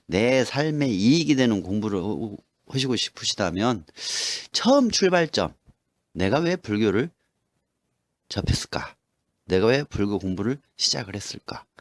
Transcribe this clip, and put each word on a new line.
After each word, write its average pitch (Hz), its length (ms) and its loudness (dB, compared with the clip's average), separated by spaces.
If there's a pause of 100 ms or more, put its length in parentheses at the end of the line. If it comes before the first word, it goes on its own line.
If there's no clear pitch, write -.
내 120 400 2
삶에 147 440 0
이익이 135 460 4
되는 117 260 2
공부를 101 420 -2
하-, 104 320 -6 (320)
하시고 131 280 -2
싶으시다면 98 920 -2 (640)
처음 254 400 4
출발점, 170 640 2 (600)
"내가 98 260 0
왜 170 160 0
불교를 110 540 0 (1200)
접했을까? - 680 -4 (500)
내가 92 220 2
왜 135 160 4
불교 101 360 -2
공부를 101 400 -4 (180)
시작을 101 380 -4
했을까?" - 500 -12 (160)